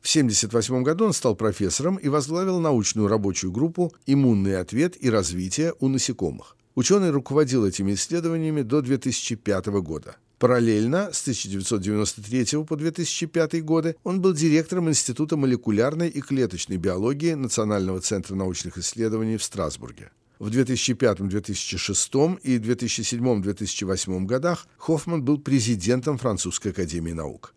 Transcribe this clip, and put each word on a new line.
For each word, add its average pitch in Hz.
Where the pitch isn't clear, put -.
В -
семьдесят 113
восьмом 117
году 165
он 196
стал 117
профессором 107
и 151
возглавил 170
научную 113
рабочую 98
группу 165
«Иммунный 110
ответ 135
и 131
развитие 92
у 131
насекомых». 117
Ученый 185
руководил 135
этими 98
исследованиями 160
до 127
две 131
тысячи -
пятого 101
года. 78
Параллельно 123
с -
тысяча 120
девятьсот 98
девяносто 104
третьего 127
по 156
две 156
тысячи 165
пятый 165
годы 160
он 185
был 185
директором 160
Института 151
молекулярной 135
и 147
клеточной 107
биологии 113
Национального 104
центра 95
научных 92
исследований 110
в 101
Страсбурге. 73
В 104
две 123
тысячи 123
пятом, 101
две 101
тысячи -
шестом 139
и 131
две 113
тысячи 117
седьмом, 117
две 101
тысячи 101
восьмом 95
годах 139
Хоффман 160
был 143
президентом 123
Французской 107
академии 85
наук. 80